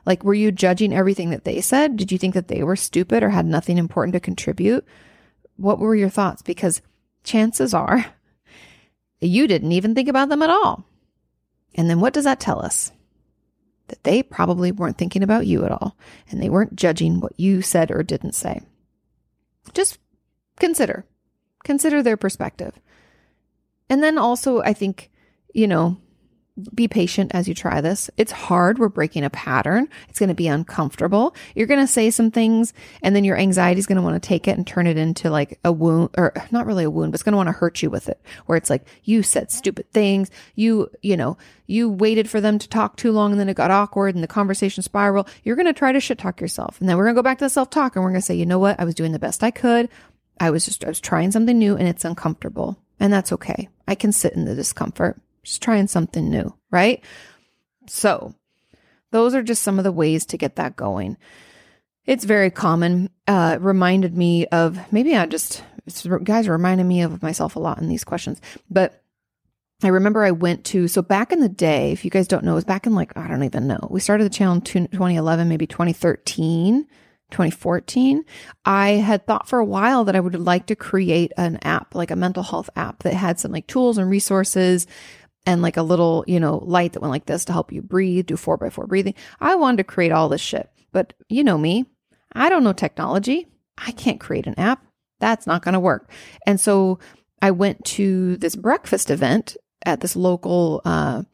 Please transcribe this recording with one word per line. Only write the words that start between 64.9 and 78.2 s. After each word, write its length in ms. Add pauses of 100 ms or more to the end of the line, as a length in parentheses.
maybe 240
I 80
just, 380 (240)
it's, 200 (180)
guys 220
reminded 380
me 160
of 220
myself 340
a 20
lot 220
in 80
these 160
questions, 360 (280)
but 340 (800)
I 60
remember 360
I 60
went 360
to, 220
so 120
back 320
in 80
the 80
day, 420
if 140
you 60
guys 180
don't 160
know, 80
it 40
was 80
back 220
in, 80
like, 220
I 100
don't 180
even 220
know. 240
We 100
started 240
the 60
channel 260
in 40
two, 280
twenty 280
eleven, 320
maybe 180
twenty 280
thirteen, 920 (440)
twenty 200
fourteen. 760 (400)